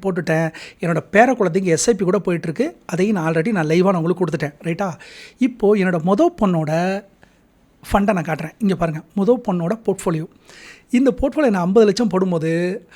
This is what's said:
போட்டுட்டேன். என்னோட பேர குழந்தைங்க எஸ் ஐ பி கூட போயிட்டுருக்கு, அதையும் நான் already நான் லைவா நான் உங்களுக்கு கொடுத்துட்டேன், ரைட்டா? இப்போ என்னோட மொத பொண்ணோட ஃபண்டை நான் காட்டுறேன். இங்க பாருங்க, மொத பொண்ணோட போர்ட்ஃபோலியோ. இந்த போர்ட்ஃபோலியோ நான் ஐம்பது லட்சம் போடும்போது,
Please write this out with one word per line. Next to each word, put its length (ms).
போட்டுட்டேன். 500
என்னோட 200
பேர 200
குழந்தைங்க 320
எஸ் 240
ஐ 60
பி 100
கூட 140
போயிட்டுருக்கு, 540
அதையும் 300
நான் 160
already 200
நான் 140
லைவா 160
நான் 120
உங்களுக்கு 300
கொடுத்துட்டேன், 380
ரைட்டா? 300
இப்போ 360
என்னோட 320
மொத 200
பொண்ணோட 600
ஃபண்டை 200
நான் 120
காட்டுறேன். 340
இங்க 180
பாருங்க, 260
மொத 180
பொண்ணோட 380
போர்ட்ஃபோலியோ. 400
இந்த 300
போர்ட்ஃபோலியோ 300
நான் 120
ஐம்பது 240
லட்சம் 220
போடும்போது, 760